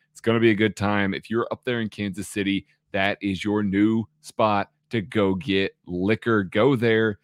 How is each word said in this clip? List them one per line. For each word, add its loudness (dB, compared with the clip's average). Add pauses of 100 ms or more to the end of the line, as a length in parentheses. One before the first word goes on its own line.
(120)
It's -20
gonna 2
be 6
a 2
good 0
time. 0
If -10
you're -2
up -10
there -4
in -6
Kansas -8
City, -2 (240)
that 0
is -4
your -2
new 2 (160)
spot 0 (220)
to -2
go 0
get -2 (120)
liquor. 0
Go 2
there. 2